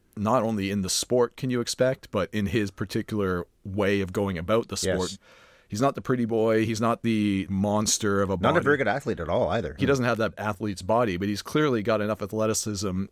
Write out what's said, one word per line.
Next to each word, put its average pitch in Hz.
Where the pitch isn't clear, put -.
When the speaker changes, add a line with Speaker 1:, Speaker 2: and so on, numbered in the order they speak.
Speaker 1:
not 110
only 104
in 101
the 92
sport -
can 131
you 120
expect, 127
but 95
in 104
his 101
particular 101
way 101
of 92
going 98
about 107
the 92
Speaker 2:
Yes. 92
Speaker 1:
sport. 92
He's 104
not 139
the 101
pretty 123
boy. 110
He's 110
not 117
the 104
monster 101
of 95
a -
Speaker 2:
Not 101
a 151
Speaker 1:
body. 175
Speaker 2:
very 143
good 127
athlete 110
at 78
all, 98
either. 95
Speaker 1:
He 135
doesn't 131
have 120
that 107
athlete's 104
body, 110
but 98
he's 101
clearly 139
got 110
enough 107
athleticism. 104